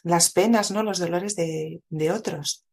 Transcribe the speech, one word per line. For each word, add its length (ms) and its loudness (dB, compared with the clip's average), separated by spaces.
las 280 2
penas, 400 4
¿no? 120 0
Los 160 -2
dolores 360 -2
de, 540 -4
de 220 0
otros 600 -6